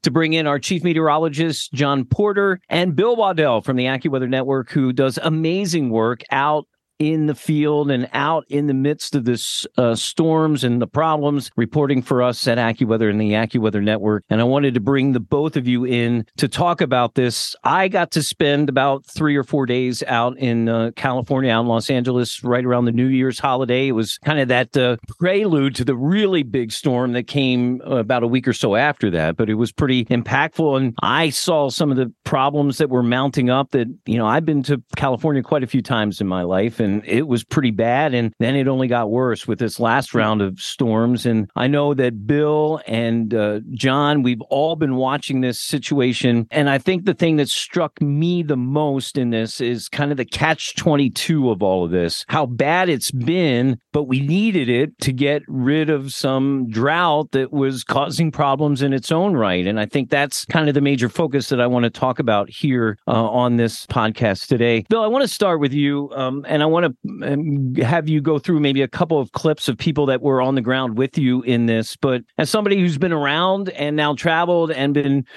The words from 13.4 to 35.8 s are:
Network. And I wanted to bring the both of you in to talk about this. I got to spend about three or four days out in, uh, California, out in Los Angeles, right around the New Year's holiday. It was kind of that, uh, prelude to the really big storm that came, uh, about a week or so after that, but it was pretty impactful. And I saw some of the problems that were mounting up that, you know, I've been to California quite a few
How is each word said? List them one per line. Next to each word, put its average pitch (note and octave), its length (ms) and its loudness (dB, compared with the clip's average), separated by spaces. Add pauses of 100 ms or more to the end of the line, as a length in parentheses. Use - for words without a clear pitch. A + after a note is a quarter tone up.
Network. G#2+ 480 0
And G#2+ 120 2
I A#2 40 4
wanted C3+ 300 2
to A#2+ 60 2
bring C3+ 320 2
the B2 80 0
both D3 360 -2
of B2 120 -2
you B2 160 0
in A#2+ 420 0 (120)
to C3+ 100 2
talk F3 320 0
about B2 340 0
this. B2 480 -2
I F#3 240 2
got F#3 240 0
to D#3 140 0
spend C#3+ 440 0
about C3+ 380 0
three D3 300 0
or C3+ 80 0
four C#3 200 0
days B2 440 -2
out B2 300 0
in, A#2 300 0
uh, A2+ 280 0
California, C3 560 0
out A2+ 80 2
in A#2+ 80 0
Los A#2 200 0
Angeles, B2 540 -2
right B2 220 0
around B2 220 2
the A#2 40 2
New B2 160 2
Year's C3 320 0
holiday. C3 480 0
It C3+ 60 0
was A2 320 -2
kind D3+ 160 0
of B2+ 80 0
that, B2 280 0
uh, B2 200 2 (240)
prelude E3+ 560 0
to B2+ 80 -2
the C3 100 4
really F3+ 480 2
big A#2+ 300 -4
storm B2 400 0
that A#2+ 160 -4
came, B2+ 580 0
uh, C#3 120 0
about A#2 260 0
a - 20 2
week B2+ 220 0
or A#2+ 40 2
so G#2 220 0
after B2+ 380 0
that, E2 240 0
but A2 120 0
it G#2+ 60 0
was A2+ 160 0
pretty B2+ 360 0
impactful. C#3 680 0
And C3 240 0
I D3 300 2
saw D3 380 0
some D3 240 0
of B2+ 40 0
the B2+ 160 -2 (120)
problems C#3+ 540 0
that D3 120 0
were B2 140 2
mounting B2 460 0
up C3 200 0
that, A#2+ 160 0 (180)
you A#2 140 -2
know, A2 80 0
I've D3 180 2
been D3 200 0
to C3+ 180 -2 (140)
California C3+ 480 0
quite D3 180 0
a B2 60 -6
few C3 120 0